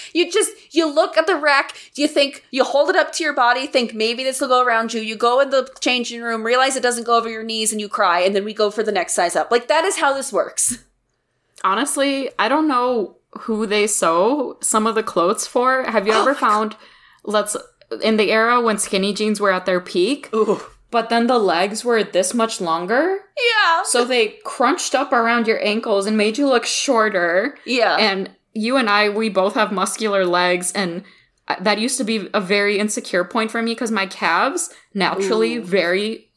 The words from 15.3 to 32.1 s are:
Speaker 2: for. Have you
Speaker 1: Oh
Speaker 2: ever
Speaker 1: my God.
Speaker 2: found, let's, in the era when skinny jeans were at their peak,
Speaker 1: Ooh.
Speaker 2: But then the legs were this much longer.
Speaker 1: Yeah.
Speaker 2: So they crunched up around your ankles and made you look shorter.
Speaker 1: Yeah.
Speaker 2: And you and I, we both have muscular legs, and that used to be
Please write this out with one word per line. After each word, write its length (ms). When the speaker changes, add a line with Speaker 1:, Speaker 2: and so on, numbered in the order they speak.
Speaker 2:
for. 360
Have 220
you 80
Speaker 1:
Oh 80
Speaker 2:
ever 120
Speaker 1:
my 60
God. 100
Speaker 2:
found, 260
let's, 320
in 140
the 140
era 280
when 180
skinny 360
jeans 260
were 140
at 120
their 140
peak, 540
Speaker 1:
Ooh. 280
Speaker 2:
But 180
then 180
the 120
legs 460
were 180
this 300
much 280
longer. 580
Speaker 1:
Yeah. 460
Speaker 2:
So 220
they 300
crunched 480
up 200
around 340
your 180
ankles 400
and 120
made 200
you 100
look 180
shorter. 1000
Speaker 1:
Yeah. 320
Speaker 2:
And 320
you 240
and 120
I, 200
we 200
both 260
have 160
muscular 540
legs, 480
and 300
that 200
used 180
to 60
be 300